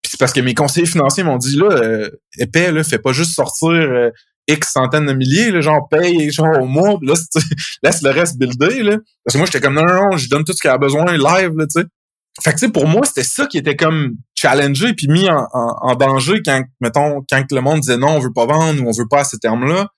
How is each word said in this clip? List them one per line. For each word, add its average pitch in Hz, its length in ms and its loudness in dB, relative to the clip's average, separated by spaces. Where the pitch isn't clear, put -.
puis - 80 -8
c'est - 100 -10
parce 127 120 0
que 123 80 0
mes 123 140 -2
conseillers 151 320 0
financiers 156 360 0
m'ont 147 160 0
dit, 135 180 -2
là, 180 140 2
euh, 113 400 0
épais, 165 340 0
là, 156 120 0
fais 113 140 -2
pas 131 140 -2
juste 165 220 -2
sortir, - 360 -2
euh, 127 400 2
X 151 260 0
centaines 147 340 0
de 139 80 0
milliers, 139 360 2
là, 175 120 0
genre, 151 260 0
paye, 160 420 2
genre, 156 320 2
au 127 40 -2
mois, 180 320 2
puis 135 100 -4
là, 160 60 4
c'est, 165 260 -2
<laughs> - 200 -10
laisse 160 200 -2
le 139 80 2
reste 139 280 -2
builder, 139 440 -2
là. 208 140 0
Parce 120 100 -2
que 135 40 2
moi, 175 80 2
j'étais 151 140 -2
comme, 139 140 0
non, 156 100 2
non, 185 280 2
non, 180 40 0
je 127 140 -4
donne 151 140 0
tout 180 100 -4
ce - 80 -6
qu'elle 151 100 2
a 127 60 2
besoin, 143 340 0
live, 165 440 2
là, 156 100 -2
tu 156 140 -2
sais. 214 40 -2
Fait 160 100 2
que, 156 60 -2
tu 254 80 0
sais, 214 60 0
pour 156 160 2
moi, 170 180 2
c'était - 160 -4
ça 277 240 -2
qui 285 120 -4
était 143 180 -2
comme 151 400 0
challengé 139 580 2
puis 151 140 -4
mis 180 240 4
en, 139 220 0
en, 117 300 -2
en 127 120 2
danger 135 500 2
quand, 135 200 0
mettons, 143 500 -2
quand 135 220 2
le 135 80 2
monde 147 180 2
disait 127 180 0
non, 135 200 2
on - 20 2
veut 127 160 -2
pas 120 100 0
vendre 151 380 0
ou 120 60 -2
on - 20 0
veut 113 180 -2
pas 143 120 2
à 139 40 0
ces 110 140 -6
termes-là. 131 480 0